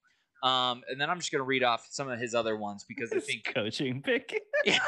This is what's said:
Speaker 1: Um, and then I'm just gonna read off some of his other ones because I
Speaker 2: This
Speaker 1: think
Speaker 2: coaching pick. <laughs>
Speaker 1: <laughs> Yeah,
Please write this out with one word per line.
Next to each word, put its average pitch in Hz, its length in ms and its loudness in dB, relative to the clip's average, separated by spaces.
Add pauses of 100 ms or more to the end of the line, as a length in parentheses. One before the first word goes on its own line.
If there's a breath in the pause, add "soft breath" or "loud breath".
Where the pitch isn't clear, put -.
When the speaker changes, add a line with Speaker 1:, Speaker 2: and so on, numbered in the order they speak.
(440)
Speaker 1:
Um, 127 440 2
and 131 120 -6
then 151 100 2
I'm 180 80 -2
just - 140 -4
gonna 143 100 0
read 131 220 2
off 117 260 2
some 139 180 -6
of 120 120 -4
his 120 120 -4
other 113 240 2
ones 104 300 -8
because 147 240 -6
I - 60 -2
Speaker 2:
This - 100 0
Speaker 1:
think 123 260 -4
Speaker 2:
coaching 127 500 -2
pick. 254 440 -2
<laughs> - 100 -6
Speaker 1:
<laughs> 605 80 2
Yeah, - 240 4